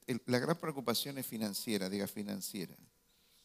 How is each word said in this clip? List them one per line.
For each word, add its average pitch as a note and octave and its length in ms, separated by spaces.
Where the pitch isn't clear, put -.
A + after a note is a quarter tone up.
el, A#2+ 220
la B2 100
gran D3 200
preocupación C#3 600
es B2+ 80
financiera, G#2 640
diga, G2+ 180
financiera. G2+ 680